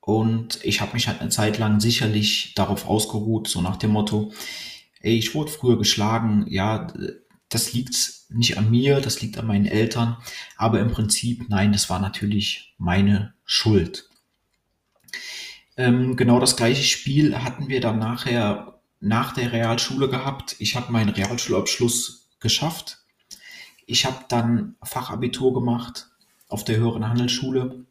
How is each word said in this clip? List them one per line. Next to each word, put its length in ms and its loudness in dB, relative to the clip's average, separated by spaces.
Und 640 0
ich 160 0
hab 140 -4
mich 120 -2
halt 140 -4
eine 80 -6
Zeit 300 0
lang 220 4
sicherlich 720 0
darauf 320 -2
ausgeruht, 640 -2
so 120 -2
nach 160 -2
dem 140 0
Motto, 420 0
„Ey, 180 2
ich 160 -4
wurde 160 -2
früher 260 4
geschlagen, 720 2
ja, 380 -2
das 240 -2
liegt 220 -4
nicht 260 0
an 140 2
mir, 320 4
das 180 -4
liegt 160 -8
an 100 -6
meinen 200 4
Eltern.“ 500 0
Aber 240 2
im 100 2
Prinzip, 600 -2
nein, 220 4
das 180 0
war 80 -2
natürlich 800 -4
meine 560 2
Schuld. 640 2
Ähm, 400 2
genau 240 6
das 160 2
gleiche 280 2
Spiel 580 2
hatten 260 -6
wir 140 0
dann 160 0
nachher 840 -2
nach 320 0
der 200 -2
Realschule 560 0
gehabt. 500 -6
Ich 160 -4
hab 160 -6
meinen 200 2
Realschulabschluss 1160 -2
geschafft. 580 -2
Ich 180 0
hab 240 -6
dann 540 2
Fachabitur 720 -2
gemacht 540 -2
auf 160 -8
der 140 2
Höheren 300 0
Handelsschule. 840 -2